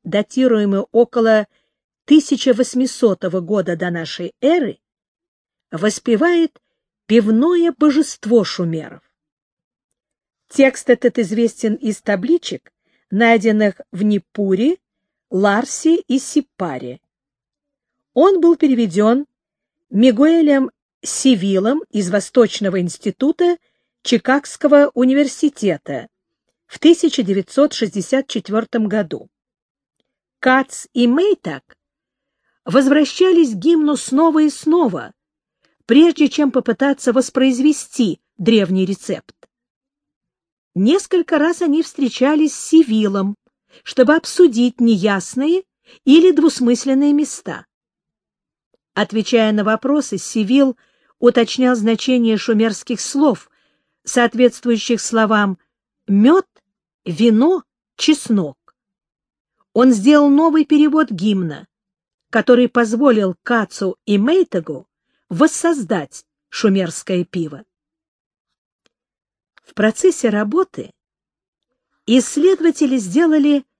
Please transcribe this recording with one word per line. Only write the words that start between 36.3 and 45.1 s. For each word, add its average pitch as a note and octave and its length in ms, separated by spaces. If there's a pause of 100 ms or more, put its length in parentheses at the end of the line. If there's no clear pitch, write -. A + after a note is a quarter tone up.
попытаться C4+ 640
воспроизвести C4 1080 (180)
древний F#3+ 480
рецепт. - 480 (1400)
Несколько E4 640
раз E4 220
они D#4+ 220
встречались C#4+ 720
с - 140
Сивилом, G#3+ 680 (460)
чтобы C4 320
обсудить B3 680
неясные A#3 800 (400)